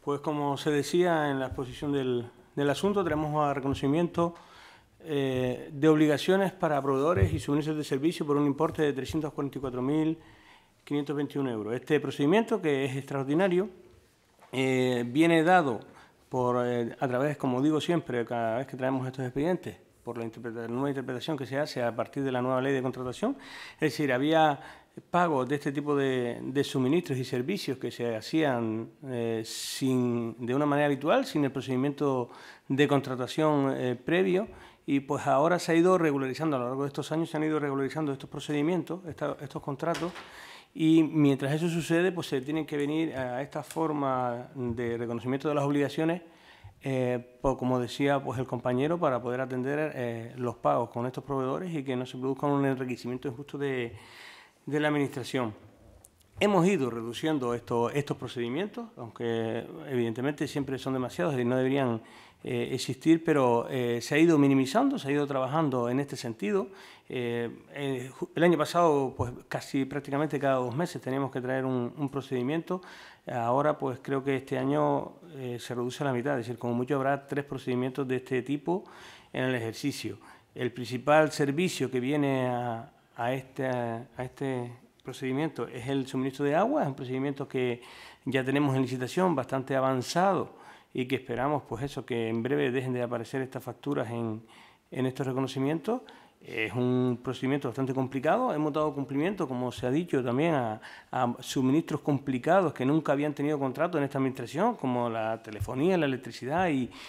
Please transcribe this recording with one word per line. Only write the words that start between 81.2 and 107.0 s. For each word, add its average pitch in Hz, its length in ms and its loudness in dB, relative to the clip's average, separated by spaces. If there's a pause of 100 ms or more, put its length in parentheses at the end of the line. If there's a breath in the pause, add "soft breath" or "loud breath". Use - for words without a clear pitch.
servicio 143 580 0
que 127 100 0
viene 135 480 2
a, 120 440 -4 (240)
a 117 180 -2
este, 135 320 -6
a 123 580 -4
este 127 480 -4 (320)
procedimiento 131 640 -4
es 120 200 -10
el 139 180 0
suministro 131 400 -2
de 143 100 2
agua, 247 280 2
es 160 40 0
un 135 80 -4
procedimiento 135 520 -4
que 123 340 -2 (440 loud breath)
ya 131 180 0
tenemos 135 320 2
en 135 80 2
licitación 131 520 0
bastante 131 400 -2
avanzado 135 800 0 (380 loud breath)
y 127 120 -2
que 131 100 0
esperamos, 127 520 -2
pues 120 160 -6
eso, 135 220 -8
que 117 240 -2
en 113 120 -2
breve 135 300 0
dejen 127 220 -2
de 123 100 -2
aparecer 120 380 -4
estas 131 220 -8
facturas 131 460 -4
en, 117 320 -4 (480 loud breath)
en 127 160 -2
estos 131 220 -2
reconocimientos. 135 720 -2 (400 loud breath)
Es 107 320 -4
un 123 500 2
procedimiento 131 440 -2
bastante 131 260 -2
complicado. 147 600 0
Hemos 151 180 0
dado 151 220 -2
cumplimiento, 143 540 -2
como 127 240 -4
se - 160 -6
ha 123 40 0
dicho 147 320 0
también, 135 300 2
a, 117 280 -2 (300 loud breath)
a 127 280 0
suministros 143 600 0
complicados 143 720 2
que 127 120 -2
nunca 147 260 2
habían 147 220 0
tenido 147 240 0
contrato 139 400 -2
en 143 60 2
esta 135 140 -2
administración, 135 580 0
como 123 340 -2
la 113 320 -2
telefonía, 127 560 0
la 156 80 2
electricidad 131 640 -2
y, 131 200 0 (200 loud breath)